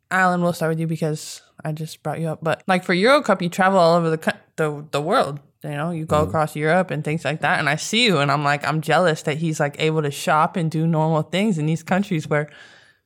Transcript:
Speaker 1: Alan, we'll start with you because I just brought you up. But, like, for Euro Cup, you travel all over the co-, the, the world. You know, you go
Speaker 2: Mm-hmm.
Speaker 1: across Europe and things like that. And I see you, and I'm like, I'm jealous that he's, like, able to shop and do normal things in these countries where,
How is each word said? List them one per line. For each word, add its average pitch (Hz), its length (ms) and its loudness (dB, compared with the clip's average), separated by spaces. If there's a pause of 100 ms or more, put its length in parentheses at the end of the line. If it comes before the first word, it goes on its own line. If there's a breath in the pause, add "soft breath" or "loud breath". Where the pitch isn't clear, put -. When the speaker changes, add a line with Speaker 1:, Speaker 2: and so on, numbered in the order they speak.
(100)
Speaker 1:
Alan, 180 320 2
we'll 175 100 2
start 165 180 -2
with 165 100 -2
you 165 60 -2
because 156 540 -4 (240)
I 156 80 -4
just 156 300 -12
brought 156 180 -6
you 165 80 -4
up. 156 140 -6
But, 160 240 -2
like, 185 180 2
for 185 100 0
Euro 247 280 4
Cup, 190 200 0
you 170 60 -2
travel 190 300 2
all 170 180 6
over 165 140 2
the 160 80 0
co-, 208 140 -2 (240)
the, 151 340 -2
the 139 100 0
world. 156 400 0 (220)
You 151 80 -10
know, 151 200 -6
you 160 160 -6
go 156 140 2
Speaker 2:
Mm-hmm. 156 80 0
Speaker 1:
across 156 280 -2
Europe 165 340 0
and 147 140 -4
things 151 200 -4
like 151 180 -4
that. 165 160 2
And 147 100 0
I 147 80 2
see 226 280 0
you, 185 140 4
and 143 120 2
I'm 147 140 0
like, 143 220 0
I'm 156 140 0
jealous 156 420 2
that 151 160 -4
he's, 160 220 -2
like, 147 180 -2
able 156 240 0
to 143 80 -2
shop 160 460 0
and 160 140 -2
do 160 160 -2
normal 156 360 2
things 190 360 0
in 151 80 -2
these 160 160 -2
countries 185 460 -2
where, 151 220 -2 (560 loud breath)